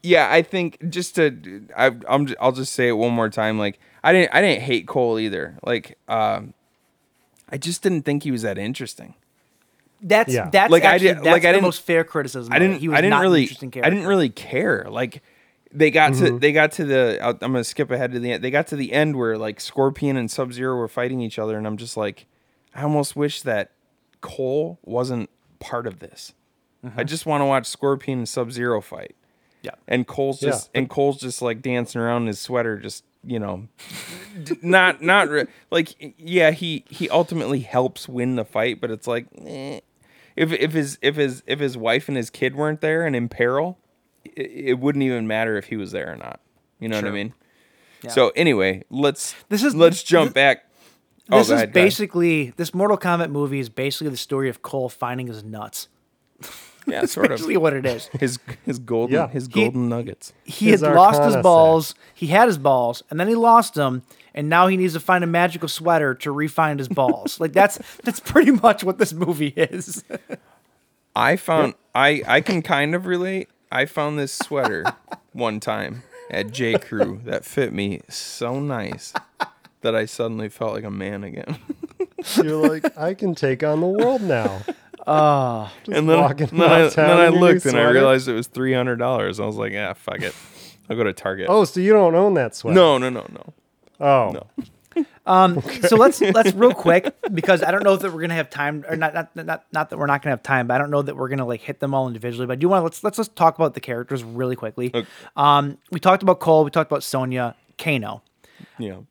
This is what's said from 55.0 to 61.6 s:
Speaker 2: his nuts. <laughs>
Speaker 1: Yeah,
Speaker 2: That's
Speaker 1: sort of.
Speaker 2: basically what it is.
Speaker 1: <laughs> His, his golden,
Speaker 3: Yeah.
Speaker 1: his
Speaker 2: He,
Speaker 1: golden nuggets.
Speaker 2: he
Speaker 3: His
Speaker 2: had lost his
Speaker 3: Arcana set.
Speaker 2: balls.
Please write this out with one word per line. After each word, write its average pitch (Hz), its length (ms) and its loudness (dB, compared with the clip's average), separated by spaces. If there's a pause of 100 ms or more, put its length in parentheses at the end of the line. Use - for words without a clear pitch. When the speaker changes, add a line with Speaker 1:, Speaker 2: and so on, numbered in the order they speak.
Speaker 2:
his 107 160 -14
nuts. 107 420 -14 (540)
<laughs> - 80 -18 (360)
Speaker 1:
Yeah, - 180 -4
Speaker 2:
That's - 100 -6
Speaker 1:
sort - 140 0
of. - 100 2
Speaker 2:
basically - 220 -4
what 156 160 2
it 131 120 -4
is. 117 200 -4
Speaker 1:
<laughs> 131 120 -12
His, 123 220 -4 (260)
his 127 140 -6
golden, 120 340 -2
Speaker 3:
Yeah. 151 140 0
Speaker 1:
his 127 180 -6
Speaker 2:
He, 120 60 -16
Speaker 1:
golden 123 360 0
nuggets. 117 440 -8 (100)
Speaker 2:
he 214 280 0
Speaker 3:
His 196 100 8
Speaker 2:
had 151 160 4
lost 190 160 10
his 147 140 4
Speaker 3:
Arcana 143 80 4
set. 127 100 0
Speaker 2:
balls. 160 500 6 (180)